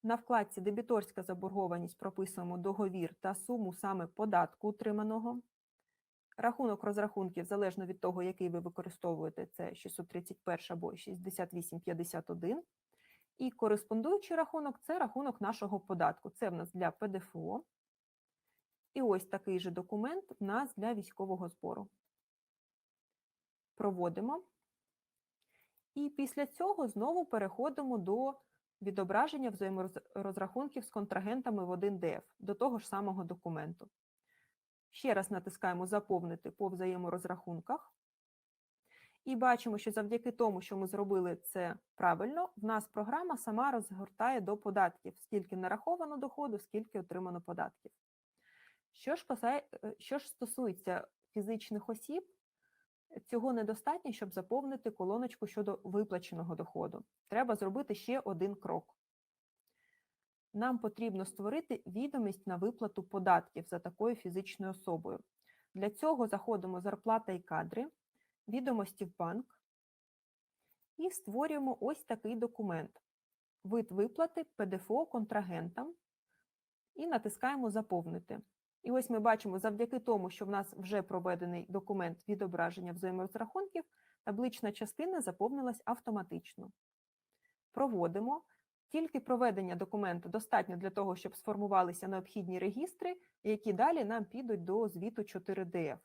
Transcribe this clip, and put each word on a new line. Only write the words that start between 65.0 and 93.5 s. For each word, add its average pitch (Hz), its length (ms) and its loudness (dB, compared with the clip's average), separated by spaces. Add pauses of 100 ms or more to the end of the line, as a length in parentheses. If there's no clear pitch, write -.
Для 202 160 0
цього 247 380 4
заходимо 185 540 -2
«Зарплата 202 500 2
і 180 80 -2
кадри», 170 520 -2 (560)
«Відомості 220 580 0
в 175 120 -14
банк» 180 420 -2 (1400)
і 349 120 2
створюємо 277 720 0
ось 294 240 -2
такий 220 320 -4
документ. 214 640 -2 (640)
Вид 220 280 0
виплати 254 520 2
П - 220 -2
Д 185 100 0
Ф 185 160 -4
О 294 140 4
контрагентам. 208 880 -2 (1000)
І 320 120 -4
натискаємо 254 640 0
«Заповнити». 196 720 -2 (420)
І 240 80 -2
ось 254 180 2
ми 226 100 4
бачимо, 208 400 4
завдяки 226 400 0
тому, 202 300 2
що 196 160 -6
в 190 40 -4
нас 196 240 -2
вже 196 280 -2
проведений 175 680 -2
документ 190 600 -2
відображення 175 640 -2
взаєморозрахунків, 202 920 -4 (400)
таблична 220 480 0
частина 302 500 -2
заповнилась 240 640 0
автоматично. 196 840 -4 (1000)
Проводимо. 226 720 2 (440)
Тільки 320 320 0
проведення 202 560 2
документу 180 540 -2
достатньо 196 480 2
для 190 120 -2
того, 190 260 0
щоб 185 200 -10
сформувалися 190 720 2
необхідні 185 520 -4
регістри, 339 580 -2 (260)
які 214 300 2